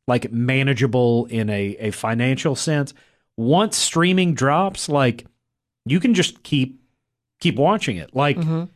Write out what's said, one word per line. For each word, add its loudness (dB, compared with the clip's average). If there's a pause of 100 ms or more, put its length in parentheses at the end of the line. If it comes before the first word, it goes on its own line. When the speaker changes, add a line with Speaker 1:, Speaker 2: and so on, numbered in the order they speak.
Speaker 1:
like, 0
manageable 2
in -2
a, -2
a -4
financial -2
sense. -2 (460)
Once 2
streaming 2
drops, 0
like, 0 (640)
you 0
can 4
just 0
keep, -2 (580)
keep 0
watching 0
it. -12
Like, 0
Speaker 2:
Mm-hmm. -2 (120)